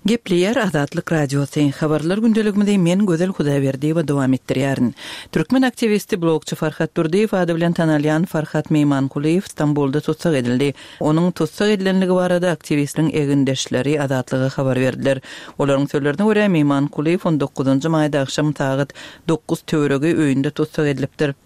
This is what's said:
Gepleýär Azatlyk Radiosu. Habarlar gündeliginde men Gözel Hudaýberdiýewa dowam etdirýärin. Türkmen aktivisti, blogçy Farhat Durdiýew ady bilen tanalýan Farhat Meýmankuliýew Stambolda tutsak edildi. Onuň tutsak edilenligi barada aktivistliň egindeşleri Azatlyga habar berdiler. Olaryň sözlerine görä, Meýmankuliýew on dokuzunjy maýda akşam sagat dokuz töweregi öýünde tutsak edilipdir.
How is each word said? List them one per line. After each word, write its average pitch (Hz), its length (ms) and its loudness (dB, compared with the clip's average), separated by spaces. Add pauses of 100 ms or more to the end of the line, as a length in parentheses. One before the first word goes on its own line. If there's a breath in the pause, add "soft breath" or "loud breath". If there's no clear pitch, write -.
Gepleýär 196 480 0
Azatlyk 160 540 -2
Radiosu. 143 500 0 (180)
Habarlar 156 380 0
gündeliginde 208 600 2
men 185 280 2
Gözel 180 240 0
Hudaýberdiýewa 143 760 0
dowam 139 260 2
etdirýärin. 131 600 0 (380 loud breath)
Türkmen 254 300 2
aktivisti, 226 560 0
blogçy 165 380 0
Farhat 156 420 -4
Durdiýew 180 400 0
ady 175 160 0
bilen 170 240 0
tanalýan 156 480 2
Farhat 156 460 -4
Meýmankuliýew 147 760 2
Stambolda 147 560 0
tutsak 156 380 -2
edildi. 127 340 0 (260 loud breath)
Onuň 165 320 2
tutsak 190 440 -2
edilenligi 190 400 2
barada 180 360 2
aktivistliň 151 600 0
egindeşleri 139 880 0
Azatlyga 131 540 -2
habar 131 240 0
berdiler. 131 420 0 (380 loud breath)
Olaryň 139 320 2
sözlerine 147 340 0
görä, 214 220 2
Meýmankuliýew 147 800 0
on 160 120 2
dokuzunjy 135 500 0
maýda 151 340 0
akşam 147 320 -2
sagat 139 380 -2 (340 loud breath)
dokuz 165 340 -2
töweregi 147 540 0
öýünde 143 360 0
tutsak 156 360 -2
edilipdir. 139 480 -2 (100)